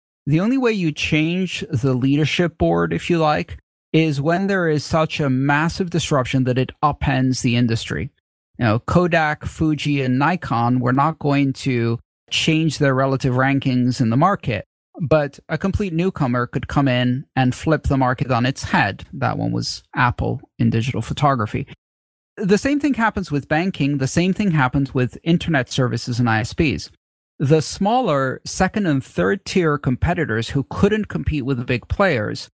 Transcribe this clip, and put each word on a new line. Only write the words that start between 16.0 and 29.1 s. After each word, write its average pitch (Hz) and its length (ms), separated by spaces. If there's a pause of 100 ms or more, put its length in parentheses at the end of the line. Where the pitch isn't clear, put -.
could - 200
come 139 200
in 123 380 (100)
and 127 180
flip 156 300
the 135 140
market 127 340
on 123 160
its - 160
head. 110 400 (100)
That 113 240
one 113 140
was 117 320 (120)
Apple 123 460 (160)
in 113 140
digital 113 320
photography. 123 640 (680)
The 202 200
same 277 220
thing 285 160
happens 214 340
with 143 180
banking. 151 520
The 135 80
same 180 260
thing 208 160
happens 139 420
with 127 320
internet 165 460
services 120 500
and 123 80
I 110 120
S 107 120
Ps. 131 380 (480)
The 156 240
smaller 196 800
second 190 440
and 139 160
third 190 420